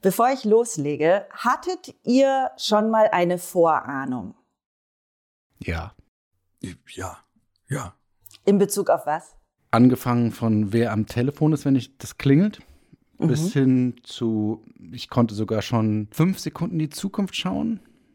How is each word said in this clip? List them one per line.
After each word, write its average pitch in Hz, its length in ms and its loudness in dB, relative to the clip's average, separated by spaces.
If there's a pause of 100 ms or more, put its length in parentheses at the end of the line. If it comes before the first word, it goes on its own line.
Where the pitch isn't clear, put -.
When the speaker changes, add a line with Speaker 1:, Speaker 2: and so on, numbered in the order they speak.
Speaker 1:
Bevor 214 300 2
ich 262 140 -4
loslege, 185 840 2
hattet - 600 -4 (100)
ihr 269 540 2
schon 214 320 0
mal 220 220 4
eine 175 260 0
Vorahnung? 139 960 -2 (1300)
Speaker 2:
Ja. 85 320 -8 (960)
Speaker 3:
Ja, - 300 -14 (520)
ja. 135 260 -8 (500)
Speaker 1:
In 202 120 4
Bezug 196 320 0
auf 156 160 0
was? 151 300 -6 (360)
Speaker 2:
Angefangen 120 600 4
von, 107 420 -2
wer 117 200 0
am 107 120 -2
Telefon 143 480 0
ist, 143 120 -4
wenn 139 100 2
ich, - 220 -4
das - 200 -14
klingelt, 160 420 2 (600)
Speaker 1:
Mhm. 165 80 0
Speaker 2:
bis 156 240 0
hin 131 520 2
zu, 110 600 -4 (300)
ich - 160 -14
konnte 113 260 0
sogar 107 260 -4
schon 107 500 -2
fünf 185 280 0
Sekunden - 360 -8
in 160 40 -2
die 156 100 -4
Zukunft - 460 -6
schauen. 208 460 -4 (340)